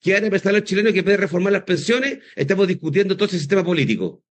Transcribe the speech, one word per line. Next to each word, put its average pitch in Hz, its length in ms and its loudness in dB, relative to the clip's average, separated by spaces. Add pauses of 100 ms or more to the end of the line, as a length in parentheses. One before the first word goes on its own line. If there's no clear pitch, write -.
¿qué 190 140 0
van 208 100 0
a 214 60 0
pensar 196 240 0
los 208 100 2
chilenos 208 280 0
que 185 80 2
en 170 40 -4
vez 190 140 2
de - 20 0
reformar 180 320 0
las 190 120 -2
pensiones, 233 540 -2 (160)
estamos 185 320 0
discutiendo 185 500 0
todo 202 100 0
ese 180 120 -4
sistema 180 240 0
político? 120 640 -2 (140)